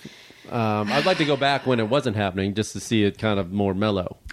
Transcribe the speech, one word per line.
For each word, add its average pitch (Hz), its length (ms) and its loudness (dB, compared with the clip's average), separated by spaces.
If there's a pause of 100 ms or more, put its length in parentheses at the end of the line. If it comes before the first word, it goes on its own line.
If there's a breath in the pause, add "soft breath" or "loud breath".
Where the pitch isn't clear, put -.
(500 loud breath)
Um, 107 420 0
I'd 143 140 0
like 185 120 2
to 156 60 0
go 143 120 2
back 139 300 0
when 123 140 2
it 110 80 0
wasn't 127 280 0
happening 98 380 0
just 107 200 -2
to 98 60 -8
see 110 220 2
it 101 160 2
kind 104 220 0
of 87 100 -4
more 101 240 0
mellow. 98 440 -2 (140)